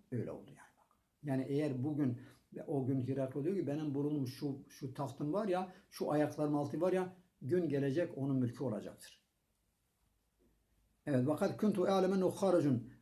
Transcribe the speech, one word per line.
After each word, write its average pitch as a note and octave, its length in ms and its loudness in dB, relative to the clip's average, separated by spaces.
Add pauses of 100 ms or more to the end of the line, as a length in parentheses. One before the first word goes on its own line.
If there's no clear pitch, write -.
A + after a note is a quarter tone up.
(120)
Öyle F#2+ 200 -4
oldu C#2+ 180 -12
yani. - 80 -20 (200)
Bak. - 200 -20 (260)
Yani C3 260 0
eğer C#3 340 0
bugün, C#3+ 340 0 (500)
o C3+ 180 -2
gün C3 220 0
Heraklo C3+ 360 -4
diyor F#3 120 0
ki D#3+ 120 -2
benim D3+ 260 -2
bulunduğum C#3+ 340 0
şu, C3+ 420 -6
şu C3 240 -10
tahtım D3 400 -4
var G#3+ 140 0
ya, F#3 260 -2 (160)
şu - 220 -4
ayaklarım D3 440 2
altı D3 260 -2
var F3+ 120 4
ya, F#3 220 -2 (260)
gün E3 280 2
gelecek C#3 480 0
onun C#3 180 0
mülkü B2+ 280 0
olacaktır. G2 580 -6 (1800)
Evet, C3 220 2
vakat E3 300 0
kuntu G3 260 4
a'lem F#3+ 300 4
ennehu F#3 220 2
kharicun D3+ 520 4 (140)